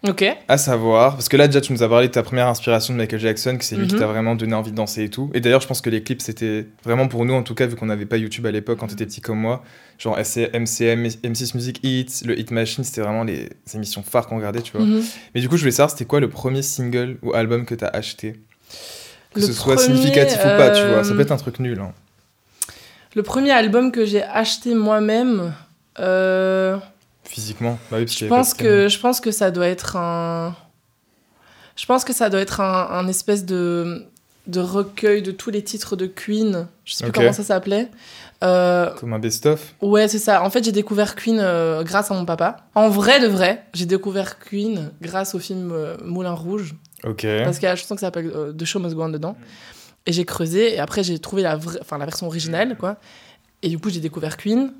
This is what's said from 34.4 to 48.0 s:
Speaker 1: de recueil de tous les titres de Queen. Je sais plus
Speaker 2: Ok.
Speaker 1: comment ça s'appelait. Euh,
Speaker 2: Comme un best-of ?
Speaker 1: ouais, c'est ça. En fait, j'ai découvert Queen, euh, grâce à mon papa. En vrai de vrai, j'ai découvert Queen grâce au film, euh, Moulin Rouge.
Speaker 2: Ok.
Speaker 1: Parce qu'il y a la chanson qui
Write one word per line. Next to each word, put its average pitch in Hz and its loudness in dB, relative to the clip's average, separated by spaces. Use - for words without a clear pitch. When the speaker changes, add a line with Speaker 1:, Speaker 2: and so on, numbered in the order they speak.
Speaker 1:
de 180 -4
recueil 202 0
de 185 -6
tous 190 -8
les 208 -2
titres 208 -8
de 185 -4
Queen. 202 -2
Je - -10
sais - -6
plus 117 -2
Speaker 2:
Ok. 117 -8
Speaker 1:
comment 127 6
ça 208 -4
s'appelait. 202 0
Euh, 180 4
Speaker 2:
Comme 117 -6
un 110 -2
best-of ? 131 0
Speaker 1:
ouais, 208 4
c'est 214 0
ça. 202 4
En 190 0
fait, 240 0
j'ai 226 2
découvert 208 0
Queen, 226 0
euh, 165 2
grâce 180 0
à 196 0
mon 185 -2
papa. 170 -2
En 214 6
vrai 208 6
de 247 6
vrai, 190 2
j'ai 175 -4
découvert 190 -2
Queen 202 -6
grâce 190 -6
au 185 -4
film, 180 -8
euh, 156 -6
Moulin 180 -6
Rouge. 170 -8
Speaker 2:
Ok. 113 -6
Speaker 1:
Parce 175 0
qu'il - -4
y - 2
a 185 2
la 180 0
chanson 180 -10
qui - -10